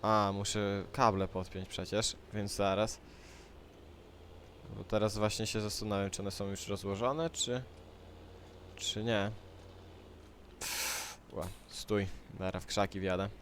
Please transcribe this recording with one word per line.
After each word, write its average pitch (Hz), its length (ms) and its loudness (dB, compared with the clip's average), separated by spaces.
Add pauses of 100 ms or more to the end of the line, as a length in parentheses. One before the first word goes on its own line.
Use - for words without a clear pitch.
A, 107 320 8
muszę 101 580 2
kable 98 360 6
podpiąć 92 400 -4
przecież, 95 480 0 (160)
więc 101 220 -2
zaraz. 101 440 4 (1800)
Bo 101 80 -6
teraz 107 340 4
właśnie 107 280 2
się 107 140 0
zastanawiam, 104 500 0
czy - 120 -4
one 101 80 -2
są 101 160 -4
już 98 220 -4
rozłożone, 117 640 0
czy... 123 320 0 (1120)
Czy - 280 -2
nie. 107 260 4 (2000)
Ła, 87 160 -2 (200)
stój, 101 380 2 (320)
zaraz 92 260 -2
w - 20 -12
krzaki 98 340 2
wjadę. 95 280 2 (140)